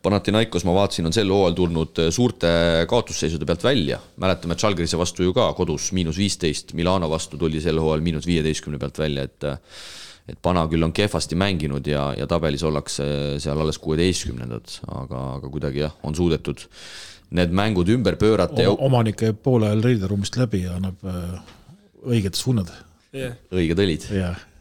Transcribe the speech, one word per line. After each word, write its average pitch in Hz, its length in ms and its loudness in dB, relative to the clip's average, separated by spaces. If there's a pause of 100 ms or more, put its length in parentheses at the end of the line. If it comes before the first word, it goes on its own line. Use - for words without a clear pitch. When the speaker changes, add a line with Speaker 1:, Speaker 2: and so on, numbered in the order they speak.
Speaker 1:
Panathinaikos, 104 640 2
ma 87 80 4
vaatasin, 95 320 2
on 85 80 0
sel 101 160 4
hooajal 92 240 4
tulnud, 85 480 0
äh, 80 80 4
suurte 120 380 2 (420)
kaotusseisude 80 560 -2
pealt 82 160 -2
välja. 104 360 0 (200)
Mäletame, 85 380 0
et - 60 -2
Žalgirise 85 360 0
vastu 90 240 -2
ju 90 120 2
ka 113 200 4
kodus 80 400 -2
miinus 85 240 0
viisteist, 87 560 -2
Milano 87 360 0
vastu 78 280 -6
tuli 80 240 0
sel 80 160 0
hooajal 78 240 2
miinus 80 240 -2
viieteistkümne 78 540 -2
pealt 71 180 -8
välja, 73 300 -2
et, - 180 -10
äh, - 400 -10 (400)
et - 160 -14
Pana 87 280 2
küll 82 120 2
on 80 120 2
kehvasti 90 440 0
mänginud 73 480 -2
ja, 71 300 0
ja 76 100 -6
tabelis 80 400 0
ollakse 71 400 -2 (360)
seal 73 200 0
alles 78 160 -2
kuueteistkümnendad, 76 1000 -2 (120)
aga, 65 340 -8 (140)
aga 69 160 -12
kuidagi 71 300 -2
jah, 76 180 -8
on 76 160 -4
suudetud 78 480 0 (680)
need 87 220 2
mängud 98 340 2
ümber 98 300 2
pöörata 101 420 4
ja 95 140 6
Speaker 2:
Oma-, 135 160 2
omanik 113 320 2
käib 110 180 0
poole 110 300 4
ajal 110 160 2
riideruumist 101 500 0
läbi 110 300 0
ja 90 80 -6
annab, 92 320 -4
äh, 90 300 -6 (680)
õiged 107 320 0
suunad. 110 320 0 (480)
Speaker 3:
Jah. 127 240 -8 (160)
Speaker 1:
Õiged 85 240 4
õlid. 95 320 0
Speaker 2:
Jah. 90 380 -2 (120)